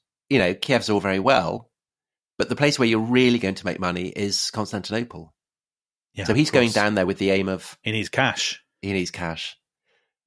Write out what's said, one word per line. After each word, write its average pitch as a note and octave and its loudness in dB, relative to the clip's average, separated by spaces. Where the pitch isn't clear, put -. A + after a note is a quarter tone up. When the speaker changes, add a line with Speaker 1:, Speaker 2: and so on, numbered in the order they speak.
Speaker 1:
you C3+ 4
know, F#2 2
Kiev's A#2 0
all G#2 2
very F#2+ 0
well, A#2 0
but - -2
the A#3+ -2
place D3 2
where B2 4
you're A2+ 4
really A#2+ 4
going F#2+ -2
to - -12
make F2+ -4
money F2+ -4
is - -4
Constantinople. G#2 -6
Speaker 2:
Yeah, G2 -8
Speaker 1:
So A2 2
he's D3+ 4
Speaker 2:
of - -8
Speaker 1:
going B2 6
Speaker 2:
course. G#2+ -2
Speaker 1:
down G#2 2
there F#2 2
with F#2+ -2
the G2 2
aim F#2+ 2
of - -8
Speaker 2:
He A2+ -4
needs G#2+ -4
cash. - -2
Speaker 1:
He G2 -4
needs F2+ -2
cash. E2 -10